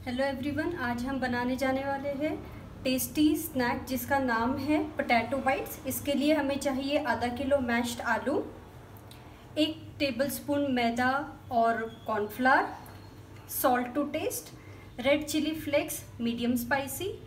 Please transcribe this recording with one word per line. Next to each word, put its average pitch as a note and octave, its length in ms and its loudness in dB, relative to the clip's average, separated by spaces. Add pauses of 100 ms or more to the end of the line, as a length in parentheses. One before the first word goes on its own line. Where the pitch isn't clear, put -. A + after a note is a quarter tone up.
हेलो B3+ 200 0
एवरीवन, C#4+ 520 0
आज A#3+ 280 -2
हम C4+ 160 -2
बनाने B3 360 0
जाने C4+ 280 0
वाले C#4 320 -2
हैं D4+ 160 0 (520)
टेस्टी C#4 520 4
स्नैक B3+ 480 -2
जिसका C4 340 0
नाम B3 400 2
है D4+ 240 2 (140)
पोटैटो A#3+ 400 2
बाइट्स। C#4 500 0
इसके C4+ 280 -2
लिए D4 200 6
हमें C#4 240 2
चाहिए C#4 460 0
आधा A#3+ 240 0
किलो C4+ 320 2
मैश्ड A#3+ 420 0
आलू, A#3 320 2 (1200)
एक D#4 220 2 (180)
टेबलस्पून C#4 760 0
मैदा A#3+ 360 2 (440)
और A3+ 300 4 (240)
कॉर्नफ्लोर, B3+ 640 4 (840)
salt B3 420 2
to D4 200 2
taste, F#4 380 -4 (480)
रेड C#4+ 260 4
चिली D#4 300 0
फ्लेक्स D4 480 -2 (160)
मीडियम A#3+ 360 2
स्पाइसी C#4 560 -2 (140)